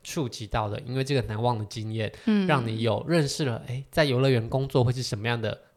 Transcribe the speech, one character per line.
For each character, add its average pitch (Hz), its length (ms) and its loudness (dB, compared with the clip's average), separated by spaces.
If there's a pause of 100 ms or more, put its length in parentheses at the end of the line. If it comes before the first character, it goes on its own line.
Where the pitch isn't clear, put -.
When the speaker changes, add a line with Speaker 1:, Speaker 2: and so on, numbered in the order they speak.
Speaker 1:
触 151 240 -4
及 110 200 -8
到 107 220 -2
的， 104 180 -6
因 120 80 -6
为 131 100 0
这 139 100 -2
个 127 80 4
难 107 180 -4
忘 120 180 2
的 107 80 -4
经 110 260 -8
验， 110 180 -2 (140)
Speaker 2:
嗯。 208 220 4
Speaker 1:
让 139 200 2
你 110 140 -2
有 110 260 2
认 156 220 4
识 156 160 -4
了， 120 220 -2
诶， 131 240 -6
在 160 140 4
游 127 160 2
乐 135 100 4
园 117 180 2
工 135 180 -2
作 135 160 4
会 123 80 4
是 127 120 -2
什 110 160 -4
么 107 100 -4
样 120 120 0
的 107 180 -4 (180)